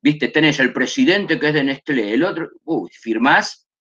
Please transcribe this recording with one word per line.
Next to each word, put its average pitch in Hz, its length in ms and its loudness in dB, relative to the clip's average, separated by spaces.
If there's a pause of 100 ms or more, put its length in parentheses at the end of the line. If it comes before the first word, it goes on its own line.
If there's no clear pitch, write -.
Viste, 151 260 2
tenés 156 320 2
el 127 140 2
presidente 151 640 0
que 147 80 -2
es 151 60 0
de 147 100 0
Nestlé, 135 500 -2
el 135 100 2
otro, 196 260 -4 (160)
uy, 123 260 -4
firmás. 127 800 0 (120)